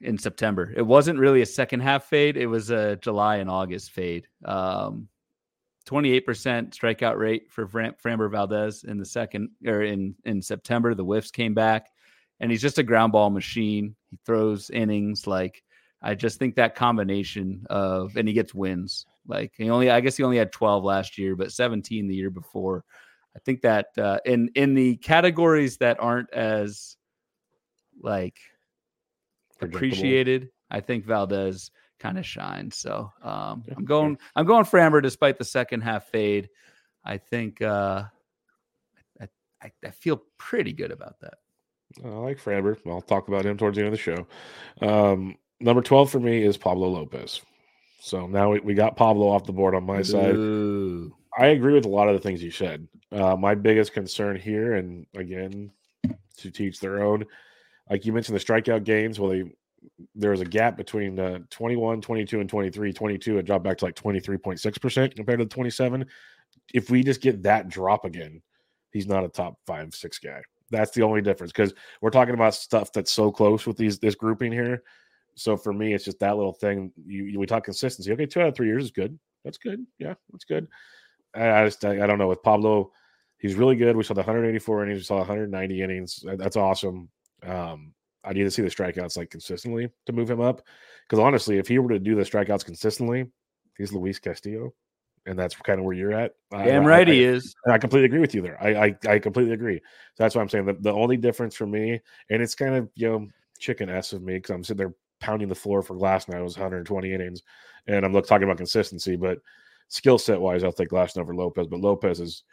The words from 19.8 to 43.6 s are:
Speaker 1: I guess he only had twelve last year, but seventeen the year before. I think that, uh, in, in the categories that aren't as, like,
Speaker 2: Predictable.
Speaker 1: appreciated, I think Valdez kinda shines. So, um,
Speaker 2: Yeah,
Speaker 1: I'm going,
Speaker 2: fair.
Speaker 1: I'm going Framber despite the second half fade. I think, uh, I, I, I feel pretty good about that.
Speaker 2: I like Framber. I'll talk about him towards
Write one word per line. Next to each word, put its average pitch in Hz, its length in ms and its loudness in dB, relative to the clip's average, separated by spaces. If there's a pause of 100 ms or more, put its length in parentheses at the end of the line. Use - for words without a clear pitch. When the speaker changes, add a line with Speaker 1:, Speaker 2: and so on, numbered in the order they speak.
Speaker 1:
I 120 120 6
guess 127 160 0
he 139 80 0
only 123 140 2
had 107 120 2
twelve 101 320 2
last 98 340 -2
year, 95 200 -4
but 95 160 -6
seventeen 110 560 -4
the 95 80 -4
year 95 140 -4
before. 92 540 -6 (520)
I - 40 -20
think 127 200 -4
that, 107 360 2
uh, 101 280 0
in, 120 320 2
in 139 180 4
the 127 220 2
categories 160 800 4
that 120 240 2
aren't 120 320 -2
as, 107 640 -4 (1040)
like, 95 360 -4 (1200)
Speaker 2:
Predictable. 85 160 -10
Speaker 1:
appreciated, 131 720 0 (240)
I 104 80 -6
think 113 240 -6
Valdez 98 680 -2 (300)
kinda 185 240 -8
shines. - 540 -12
So, 107 340 -8 (100)
um, 104 460 -10
Speaker 2:
Yeah, 135 80 -14
Speaker 1:
I'm 98 80 -8
going, 151 320 0
Speaker 2:
fair. - 180 -18
Speaker 1:
I'm 156 120 0
going 220 180 6
Framber 160 360 6
despite 135 380 2
the 120 60 -6
second 120 380 -4
half 110 260 -4
fade. 104 400 0 (560)
I 101 140 -8
think, 113 440 -6
uh, 101 420 0 (1160)
I, 107 80 -18 (340)
I, - 80 -20 (140)
I - 60 -14
feel - 320 -4 (140)
pretty 185 360 -4
good 139 180 -10
about - 300 -18
that. - 140 -20 (720)
Speaker 2:
I 123 40 -14
like 120 340 -10
Framber. 101 340 0 (100)
I'll 87 160 -8
talk 98 260 0
about 98 180 0
him 101 100 -2
towards 101 200 0